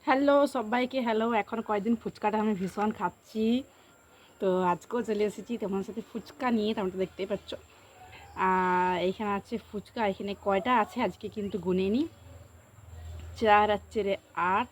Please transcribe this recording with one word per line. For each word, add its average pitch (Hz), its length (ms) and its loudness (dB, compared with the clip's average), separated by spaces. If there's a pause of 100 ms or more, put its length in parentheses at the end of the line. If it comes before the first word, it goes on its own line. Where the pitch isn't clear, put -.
(140)
হ্যালো 285 240 6 (180)
সবাইকে, 247 500 -2
হ্যালো। 220 200 2 (160)
এখন 226 160 -6 (100)
কয়েকদিন 214 340 0
ফুচকাটা 208 420 -2
আমি 214 160 2
ভীষণ 202 380 -2
খাচ্ছি, 208 460 -4 (960)
তো 196 80 0 (240)
আজকেও 214 360 -4
চলে 208 220 0
এসেছি 208 220 -10 (100)
তোমার 196 260 -2
সাথে 214 220 -10
ফুচকা - 460 -8
নিয়ে, 208 200 0
তোমরা 190 180 -2
তো 185 100 -6
দেখতেই 185 280 -8
পাচ্ছ। - 180 -8 (1000)
আর 185 460 2 (120)
এইখানে 202 320 -2
আছে - 160 -8 (140)
ফুচকা, - 320 -10 (120)
এখানে 196 200 -6 (140)
কয়টা 196 260 2 (100)
আছে 208 240 -4
আজকে 190 200 -6 (100)
কিন্তু 202 200 -4 (100)
গুনে 185 280 2
নিই। 285 120 0 (1300)
চার 208 360 6
আর 196 80 -4 (100)
চারে 196 220 0 (400)
আট 240 180 -2